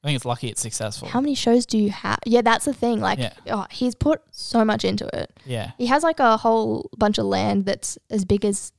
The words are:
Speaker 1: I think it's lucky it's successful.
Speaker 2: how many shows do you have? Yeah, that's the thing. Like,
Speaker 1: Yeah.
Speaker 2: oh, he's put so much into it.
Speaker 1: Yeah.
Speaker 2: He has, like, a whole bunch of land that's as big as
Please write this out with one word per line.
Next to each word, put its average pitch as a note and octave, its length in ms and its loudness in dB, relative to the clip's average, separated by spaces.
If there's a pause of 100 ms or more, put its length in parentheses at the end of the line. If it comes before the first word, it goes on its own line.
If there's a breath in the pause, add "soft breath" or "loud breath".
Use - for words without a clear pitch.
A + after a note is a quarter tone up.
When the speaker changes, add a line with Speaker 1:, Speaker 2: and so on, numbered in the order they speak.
Speaker 1:
I C#3+ 40 -4
think D3 100 0
it's - 80 -6
lucky B2 240 -4
it's - 120 -6
successful. - 460 -6
Speaker 2:
how - 120 -2
many C#4+ 140 0
shows A#3+ 320 4
do A3 140 0
you G#3 100 4
have? G3+ 380 -4
Yeah, A#3+ 160 6
that's A3+ 220 2
the C#4+ 80 -2
thing. A#3 280 -2
Like, G3 160 0
Speaker 1:
Yeah. B2 160 -4 (160)
Speaker 2:
oh, G3+ 220 -4
he's B3 240 -2
put D4+ 260 0 (100)
so - 320 0
much G#3+ 220 0
into G3 220 -2 (120)
it. - 120 -8 (160)
Speaker 1:
Yeah. A#2+ 320 -6
Speaker 2:
He A#3+ 80 -2
has, C#4+ 160 4
like, D#4+ 160 0
a A3+ 180 6
whole A3 580 0
bunch G#3+ 220 2
of A3 80 0
land G3 400 0
that's - 320 -4 (140)
as G#3 120 0
big G3+ 220 0
as G3+ 340 -4